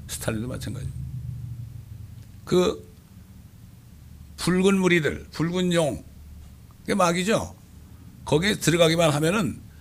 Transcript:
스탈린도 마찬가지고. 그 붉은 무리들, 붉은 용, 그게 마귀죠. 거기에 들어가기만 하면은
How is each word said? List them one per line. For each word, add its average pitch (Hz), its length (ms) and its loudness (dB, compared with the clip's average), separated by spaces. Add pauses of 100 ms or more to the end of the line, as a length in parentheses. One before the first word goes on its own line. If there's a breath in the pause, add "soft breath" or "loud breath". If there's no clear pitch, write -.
스탈린도 113 400 -4
마찬가지고. - 440 -8 (1500)
그 - 460 2 (1500)
붉은 185 420 4
무리들, 175 520 2
붉은 180 420 0
용, 160 320 0 (760)
그게 - 140 -2
마귀죠. 180 600 2 (720)
거기에 185 320 2
들어가기만 165 540 4
하면은 156 500 0 (200 loud breath)